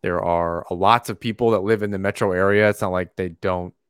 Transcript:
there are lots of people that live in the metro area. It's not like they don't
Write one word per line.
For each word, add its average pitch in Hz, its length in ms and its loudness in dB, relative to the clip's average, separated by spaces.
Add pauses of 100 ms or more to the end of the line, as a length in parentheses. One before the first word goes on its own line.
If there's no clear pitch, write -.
there 87 220 -2
are 85 480 -2
lots 101 380 2
of 104 100 -8
people 113 320 0
that 98 100 2
live 104 220 0
in 101 80 -4
the 98 80 -4
metro 101 320 -2
area. 101 380 4
It's - 120 -2
not 98 100 -2
like 90 240 -4
they 92 140 -4
don't 90 460 -6 (140)